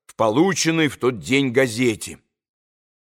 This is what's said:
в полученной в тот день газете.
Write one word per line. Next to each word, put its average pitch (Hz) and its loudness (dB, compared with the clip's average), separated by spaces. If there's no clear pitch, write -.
в - -20
полученной 160 0
в 131 -4
тот 123 -2
день 127 0
газете. 117 -2